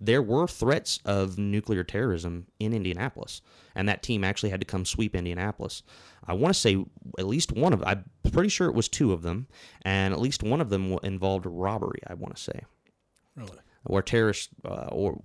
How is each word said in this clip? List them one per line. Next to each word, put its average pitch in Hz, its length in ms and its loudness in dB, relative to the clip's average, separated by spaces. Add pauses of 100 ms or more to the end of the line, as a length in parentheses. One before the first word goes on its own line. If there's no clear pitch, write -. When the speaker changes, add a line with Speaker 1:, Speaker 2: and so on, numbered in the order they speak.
Speaker 1:
there 117 220 6
were 131 240 4
threats - 580 0
of 95 340 0
nuclear 101 460 0
terrorism 87 600 -2 (120)
in 107 140 0
Indianapolis, 95 680 -4 (340)
and 98 140 0
that 101 140 0
team 104 220 0
actually 98 260 0
had 95 100 -4
to 98 60 -4
come 92 180 -4
sweep 107 300 -2
Indianapolis. 90 680 -4 (440)
I 87 80 -2
wanna 156 200 4
say 98 300 4 (340)
at 95 80 -4
least 135 260 0
one 147 200 4
of, 98 140 2
I'm 95 180 0 (280)
pretty 185 180 4
sure 175 180 2
it - 60 0
was 113 140 2
two 117 240 2
of 82 100 -2
them, 90 240 -4 (360)
and 95 320 2
at 78 60 -2
least 135 220 0
one 120 180 2
of 123 100 0
them 95 200 0
w-, 92 120 -2
involved 95 440 -2
robbery, 92 600 -4
I 90 80 -10
wanna - 220 -10
say. - 240 -10 (760)
Speaker 2:
Really? 107 220 -14 (260)
Speaker 1:
Where 95 180 2
terrorists, 110 460 2 (160)
uh, - 280 -8
or 90 320 -2